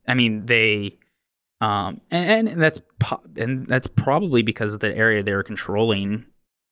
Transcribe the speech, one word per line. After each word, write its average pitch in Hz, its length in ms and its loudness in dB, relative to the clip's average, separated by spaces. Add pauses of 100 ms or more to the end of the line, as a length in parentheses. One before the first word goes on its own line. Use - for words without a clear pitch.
I 123 80 0
mean, 110 300 2
they, 110 540 2 (640)
um, 101 400 -2 (100)
and, 202 380 0
and 170 120 -4
that's 156 220 2 (160)
po-, - 240 -2 (140)
and 131 300 -4
that's 131 200 -2
probably 143 560 2
because 107 360 -2
the 104 160 -2
area 110 280 2
they 101 100 -2
were 98 100 0
controlling 104 840 -2 (460)